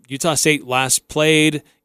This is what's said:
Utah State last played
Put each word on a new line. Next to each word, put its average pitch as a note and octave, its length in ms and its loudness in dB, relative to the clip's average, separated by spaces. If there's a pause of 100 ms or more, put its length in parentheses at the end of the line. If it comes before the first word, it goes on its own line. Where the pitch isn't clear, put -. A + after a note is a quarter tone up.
Utah C#3+ 280 -4
State D3 300 0
last B2+ 420 -2
played D3+ 560 2 (220)